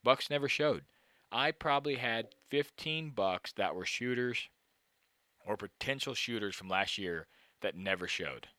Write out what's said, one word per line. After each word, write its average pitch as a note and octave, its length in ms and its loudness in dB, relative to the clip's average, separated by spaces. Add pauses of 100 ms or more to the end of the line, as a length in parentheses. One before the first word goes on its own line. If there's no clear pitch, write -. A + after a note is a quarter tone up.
Bucks B2+ 280 6
never C#3+ 180 0
showed. C#3 340 2 (480)
I C#3 220 2
probably C#3+ 440 0
had A2+ 380 -2 (140)
fifteen D#3 640 -2
bucks F#2+ 420 0
that E2+ 220 0
were F2+ 120 -4
shooters B2 640 -2 (960)
or G#2 100 0
potential C3 580 -4
shooters G#2+ 400 -2
from F#2+ 140 -10
last F#2+ 300 2
year F2 280 -4 (340)
that F#2+ 160 -2
never F#2 320 0
showed. C#2 400 -4 (100)